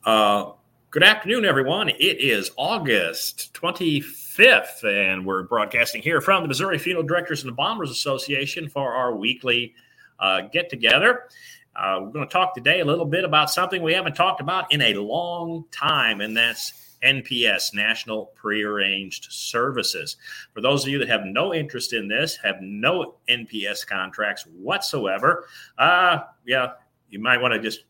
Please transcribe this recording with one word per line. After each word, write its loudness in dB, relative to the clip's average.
Uh, 4
good 2
afternoon, 6
everyone. 2
It 0
is 0
August -2
twenty-fifth, 2
and 0
we're -2
broadcasting -2
here 0
from 2
the -4
Missouri -2
Funeral -2
Directors -2
and -10
Embalmers -4
Association -4
for -4
our 0
weekly, -2
uh, 2
get-together. 2
Uh, 0
we're -10
gonna -6
talk 0
today 4
a 0
little 0
bit 0
about 2
something 0
we 0
haven't -2
talked 2
about -4
in -6
a 4
long -4
time, 0
and -4
that's -4
N 2
P -2
S, 0
National -4
Prearranged -4
Services. -4
For -12
those 2
of -4
you -2
that -2
have 2
no 0
interest -4
in -4
this, -2
have -2
no -2
N 0
P -6
S -6
contracts -6
whatsoever, -2
uh, 6
yeah, 0
you -12
might 2
wanna 0
just -6